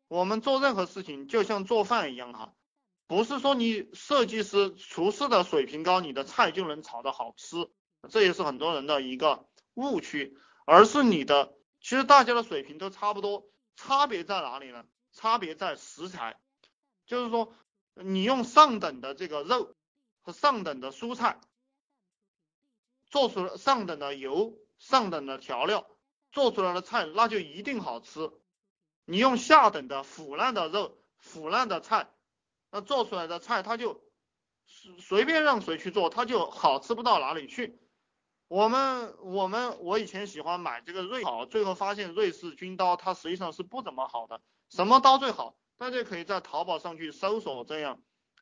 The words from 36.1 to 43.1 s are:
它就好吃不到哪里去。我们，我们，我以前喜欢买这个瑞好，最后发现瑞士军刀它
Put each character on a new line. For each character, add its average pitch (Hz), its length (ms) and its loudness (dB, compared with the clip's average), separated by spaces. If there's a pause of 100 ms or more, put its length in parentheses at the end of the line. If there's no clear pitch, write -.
它 - 160 -2
就 220 240 0
好 139 280 2
吃 226 160 -4
不 233 80 -6
到 220 180 4
哪 135 120 -4
里 156 140 -6
去。 - 320 -8 (720)
我 202 200 4
们， 254 520 0
我 190 280 -4
们， 233 320 -4
我 185 180 -2
以 226 60 -2
前 196 220 -10
喜 151 140 -14
欢 170 200 -4
买 131 200 -6
这 160 120 -16
个 185 100 -8
瑞 214 220 -6
好， 123 220 -4
最 214 180 -2
后 190 100 -2
发 196 200 -4
现 196 180 -8
瑞 190 200 0
士 165 220 -14
军 185 220 -12
刀 180 200 2
它 185 180 -4